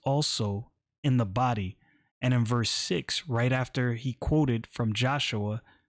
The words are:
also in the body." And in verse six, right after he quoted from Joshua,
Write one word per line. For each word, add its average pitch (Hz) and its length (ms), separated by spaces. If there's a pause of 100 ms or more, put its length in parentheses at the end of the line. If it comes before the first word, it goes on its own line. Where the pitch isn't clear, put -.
also 120 680 (320)
in 127 140
the 117 100
body." 107 520 (420)
And 127 140
in 120 100
verse 117 260
six, - 580
right 123 240
after 123 420
he 120 180
quoted 131 580
from 110 220
Joshua, 110 680 (260)